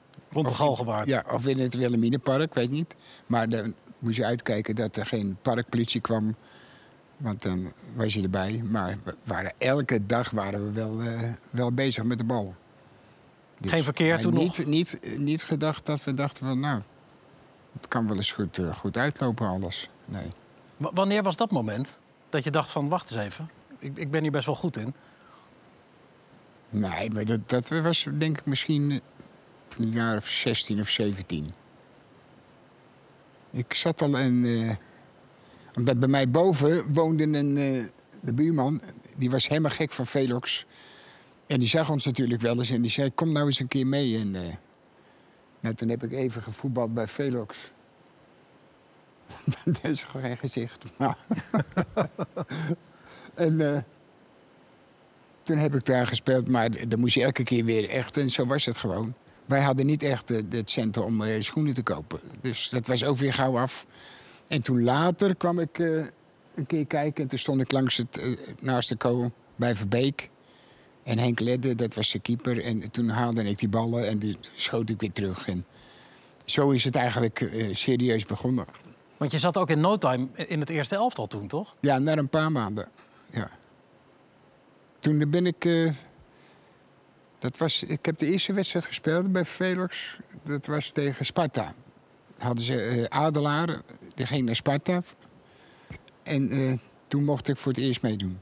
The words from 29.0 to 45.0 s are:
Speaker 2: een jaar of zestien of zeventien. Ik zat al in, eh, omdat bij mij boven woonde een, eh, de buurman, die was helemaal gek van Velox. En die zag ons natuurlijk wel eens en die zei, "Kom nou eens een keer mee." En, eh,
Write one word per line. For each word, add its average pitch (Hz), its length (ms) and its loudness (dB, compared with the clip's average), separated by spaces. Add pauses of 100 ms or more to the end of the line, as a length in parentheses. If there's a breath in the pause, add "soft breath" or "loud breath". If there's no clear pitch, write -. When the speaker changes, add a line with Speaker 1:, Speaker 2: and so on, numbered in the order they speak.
Speaker 2:
een 113 120 0
jaar 117 240 0
of 104 120 -4
zestien - 520 2
of 107 100 0
zeventien. 95 600 0 (2000)
Ik 123 220 -6
zat - 280 0
al 143 160 4
in, 123 280 4
eh, 113 300 2 (1000 loud breath)
omdat 120 240 2
bij 131 100 4
mij 135 200 4
boven 151 640 4
woonde 160 300 4
een, 143 340 2
eh, 135 260 0 (360)
de 123 140 -4
buurman, 147 480 2 (360)
die 127 120 0
was 127 180 2
helemaal 156 240 2
gek 151 200 -2
van 127 140 -4
Velox. 123 600 0 (800 loud breath)
En 135 120 2
die 120 80 4
zag 160 220 2
ons 143 160 2
natuurlijk 120 360 0
wel 117 160 2
eens 120 120 0
en 123 120 2
die 117 100 2
zei, 135 220 0
"Kom 165 180 0
nou 147 140 2
eens 139 140 2
een 127 80 -4
keer 131 200 0
mee." 135 320 2
En, 101 160 -2
eh, 92 60 -6 (1200 soft breath)